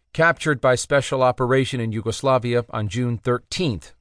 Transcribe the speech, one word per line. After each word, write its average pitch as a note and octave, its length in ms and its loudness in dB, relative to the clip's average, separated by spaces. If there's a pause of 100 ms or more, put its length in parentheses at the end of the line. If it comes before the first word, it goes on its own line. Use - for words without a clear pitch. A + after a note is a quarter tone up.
(120)
captured D#3 480 0
by B2+ 140 4
Special C3+ 480 0
Operation B2+ 580 2
in A2+ 120 -4
Yugoslavia A#2+ 760 0
on A2 200 -4
June A#2+ 280 -2
thirteenth, B2 840 -4